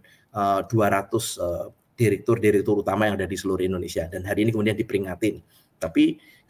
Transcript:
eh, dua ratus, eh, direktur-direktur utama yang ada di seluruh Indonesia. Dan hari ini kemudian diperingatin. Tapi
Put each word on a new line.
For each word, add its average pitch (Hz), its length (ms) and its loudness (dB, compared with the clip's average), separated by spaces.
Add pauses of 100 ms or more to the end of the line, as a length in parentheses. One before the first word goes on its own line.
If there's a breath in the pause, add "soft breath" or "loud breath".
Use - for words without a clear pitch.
(340 soft breath)
eh, 101 260 0 (120)
dua 110 180 4
ratus, - 480 -2
eh, 87 300 -4 (300)
direktur-direktur 101 840 2
utama 101 240 0
yang 101 100 0
ada 92 140 -4
di 95 80 -4
seluruh 92 280 -2
Indonesia. 90 440 -4
Dan 92 160 -8
hari 104 180 0
ini 117 80 4
kemudian 107 260 0
diperingatin. 95 640 -4 (360 soft breath)
Tapi 160 400 2 (320 soft breath)